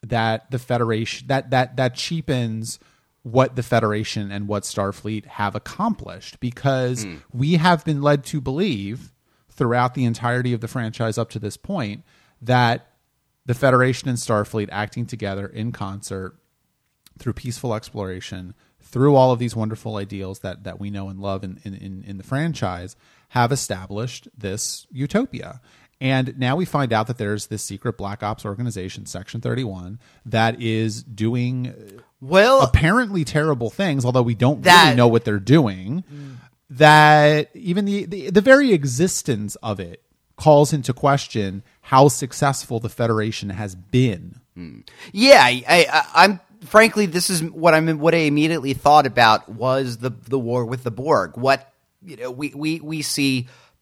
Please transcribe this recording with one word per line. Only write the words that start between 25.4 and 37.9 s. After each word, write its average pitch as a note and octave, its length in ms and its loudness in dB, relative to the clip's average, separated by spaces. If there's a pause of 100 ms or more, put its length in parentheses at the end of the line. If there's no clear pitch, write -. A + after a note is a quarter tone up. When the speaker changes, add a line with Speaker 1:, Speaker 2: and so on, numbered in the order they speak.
Speaker 1:
And C3 360 -2
now B2+ 200 -2
we F#3 80 -2
find C#3 280 -2
out A2 140 0
that B2 120 -8
there's G#2 280 -6
this G#2+ 160 -10
secret G#2 340 -8
Black G2+ 280 -10
Ops G#2 200 -6
organization, G#2 640 -8
Section G2 340 -12
thirty-one, A2 600 -8 (260)
that A2+ 340 0
is A2 440 -2
doing, B2 640 -4
uh, G#2 320 -20 (200)
Speaker 2:
Well, G#3 420 4
Speaker 1:
apparently F#3+ 600 2
terrible C#3 460 -2
things, C#3+ 340 -2
although B2 180 2
we A#2 120 0
don't C3 280 2
Speaker 2:
that F3 240 10
Speaker 1:
really D3 100 4
know A#2+ 100 6
what A#2 180 4
they're G#2 140 -2
doing. A2 640 2 (100)
Speaker 2:
Mm. C#3 240 -18 (340)
Speaker 1:
That D3+ 840 6
even F3+ 300 -4
the, G3+ 220 -4